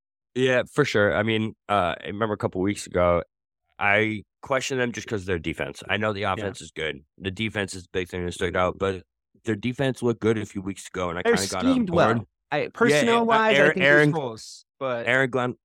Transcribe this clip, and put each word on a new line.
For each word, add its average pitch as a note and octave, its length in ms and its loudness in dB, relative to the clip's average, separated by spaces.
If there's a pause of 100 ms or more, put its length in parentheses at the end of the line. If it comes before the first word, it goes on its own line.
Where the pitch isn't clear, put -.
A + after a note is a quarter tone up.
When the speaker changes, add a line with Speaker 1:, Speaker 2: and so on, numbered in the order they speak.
(340)
Speaker 1:
Yeah, B2+ 280 2 (100)
for D3 140 2
sure. G#2 280 4
I G2+ 80 2
mean, A2 320 0 (140)
uh, F#2+ 340 2
I - 40 -14
remember G#2 280 -4
a - 40 -4
couple F#2+ 240 -2
weeks G2 240 -2
ago, F2 360 4 (560)
I G#2 440 0 (200)
questioned C3 380 -2
them A#2+ 120 -2
just A2 140 -10
'cause G#2+ 140 -4
of F2+ 60 -10
their F#2 120 0
defense. D2 500 -6
I G2 100 -2
know G#2+ 160 0
the G2 80 -6
Speaker 2:
Yeah. G2 100 0
Speaker 1:
offense G2+ 300 -6
is E2 80 -16
good. D2 340 -8 (140)
The F#2+ 120 -6
defense G2+ 440 -4
is F#2 100 -12
the - 80 -20
big F2+ 160 -4
thing F2+ 160 -6
that F2 80 -4
stuck F2+ 220 -4
out, F2+ 240 0
but F#2+ 240 -2 (420)
their G#2+ 120 -2
defense B2 460 -4
looked A#2+ 180 0
good A2 180 2
a G#2 80 -6
few G2 160 -8
weeks F#2+ 260 -10
ago, F2+ 220 -4
and E2+ 80 -6
I - 40 -4
Speaker 2:
They're A#3 120 2
Speaker 1:
kinda G3 140 0
got - 180 -4
on C4 60 4
Speaker 2:
schemed A#3 180 0
Speaker 1:
board. C3 260 4
Speaker 2:
well. G#2+ 120 -6 (220)
I, D3 100 -2
Speaker 1:
Yeah, - 120 -4
Speaker 2:
personnel-wise, A#3 800 4
Speaker 1:
uh, C#3 60 4
Aaron, D3 120 6
Speaker 2:
I - 40 0
think C3+ 100 2
Speaker 1:
Aaron, D3 260 6
Speaker 2:
there's D#3 120 -2
holes, - 440 -10 (120)
but B2 280 -4
Speaker 1:
Aaron C3 240 2
Glenn B2 240 -2 (100)